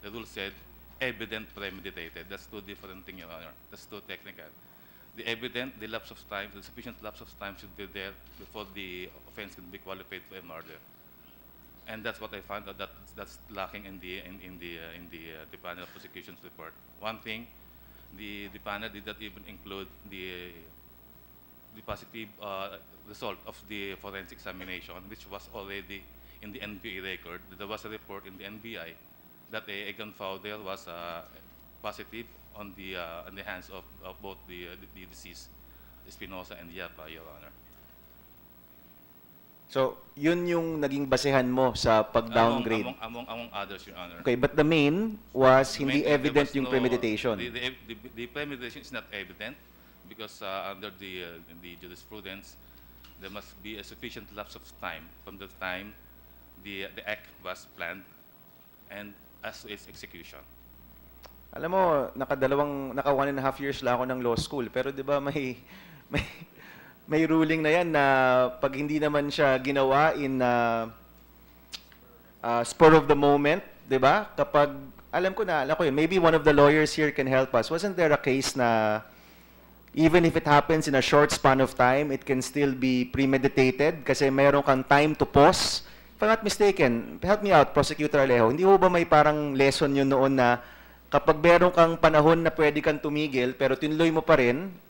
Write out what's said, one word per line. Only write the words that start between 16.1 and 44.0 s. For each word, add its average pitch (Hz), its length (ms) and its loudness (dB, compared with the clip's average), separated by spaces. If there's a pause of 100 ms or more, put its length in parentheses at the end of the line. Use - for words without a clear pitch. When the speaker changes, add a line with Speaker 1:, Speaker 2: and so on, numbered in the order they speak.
Speaker 1:
report. 82 300 -20 (260)
One 110 200 -14
thing, 113 280 -16 (680)
the, 101 340 -16
the 104 80 -20
panel 107 300 -14
did 101 160 -20
not 104 160 -14
even 104 260 -20
include 98 400 -18 (220)
the, 90 420 -16 (1200)
the 107 100 -20
positive, 107 440 -16 (120)
uh, 98 380 -12 (280)
result 104 380 -14
of - 220 -20
the 98 280 -12
forensic 98 440 -18
examination, 92 560 -16 (140)
which - 200 -20
was 101 240 -18
already 98 480 -16 (400)
in 104 120 -20
the - 80 -16
N 104 200 -16
B 98 160 -16
I 95 140 -12
record. 87 300 -16 (160)
There 101 100 -16
was 107 180 -14
a 107 40 -16
report 101 360 -18
in 95 120 -20
the 98 80 -20
N 107 180 -18
B 113 140 -16
I 82 160 -18 (580)
that 110 180 -14
a, 101 200 -14
a 104 40 -16
gunpowder 104 640 -14
was, 95 300 -14
uh, 85 340 -14 (640)
positive 110 420 -16 (300)
on 101 220 -18
the, 92 180 -14
uh, 85 320 -14
on 95 80 -20
the 98 80 -16
hands 92 260 -16
of, 92 140 -18 (200)
of 92 200 -20
both 95 140 -16 (100)
the, 90 180 -18
uh, 85 40 -18 (100)
the, 98 80 -20 (140)
the 87 40 -20
deceased, - 440 -20 (580)
Espinosa 92 520 -18
and 85 120 -20
Yapa, 82 400 -18
Your 80 100 -20 (140)
Honor. 73 180 -20 (2250)
Speaker 2:
So, 131 300 -2 (180)
yun 170 320 -2
yung 165 320 -4
naging 139 300 -4
basehan 131 420 0
mo 127 240 0
sa 113 260 2
pag-downgrade? 113 840 0
Speaker 1:
Among, 127 140 -12
among, 120 260 -14
among, 117 220 -14
among - 20 -
others, 98 340 -12
Your 95 120 -20
Honor. 85 260 -16